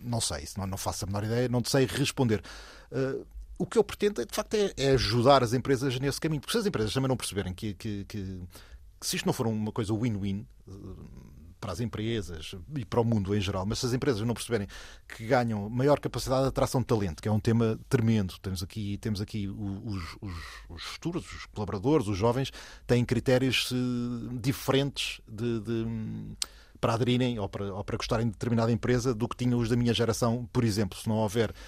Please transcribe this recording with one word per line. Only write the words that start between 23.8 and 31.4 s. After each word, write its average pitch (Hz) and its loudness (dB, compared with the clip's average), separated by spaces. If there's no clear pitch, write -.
diferentes 135 0
de, 117 -2
de, 110 -4
para 113 4
aderirem 123 2
ou 98 -2
para, 101 -6
ou 101 -6
para - -4
gostarem 117 0
de 113 0
determinada 117 2
empresa 120 2
do 117 0
que - -6
tinham 123 2
os 117 2
da 117 4
minha 120 4
geração, 117 2
por 123 2
exemplo. 104 2
Se - -4
não 110 2
houver, 110 2